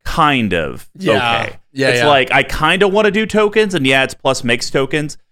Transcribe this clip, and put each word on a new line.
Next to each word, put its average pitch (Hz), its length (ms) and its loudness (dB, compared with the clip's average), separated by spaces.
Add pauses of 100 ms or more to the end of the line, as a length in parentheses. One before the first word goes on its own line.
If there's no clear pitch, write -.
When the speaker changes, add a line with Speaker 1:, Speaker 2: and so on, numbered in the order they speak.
Speaker 1:
kind 135 500 0
of. 71 400 -4
Speaker 2:
Yeah. 120 480 -2
Speaker 1:
Okay. 104 140 -8 (160)
Speaker 2:
Yeah, 135 160 -2
Speaker 1:
It's 123 100 0
Speaker 2:
yeah. 120 100 2
Speaker 1:
like, 135 240 4
I 139 120 4
kinda 170 420 0
wanna 208 240 2
do 214 160 0
tokens, 214 480 0
and 151 100 -2
yeah, 135 200 2
it's 127 100 -4
plus 165 300 -2
makes 120 260 -2
tokens. 147 480 -4 (140)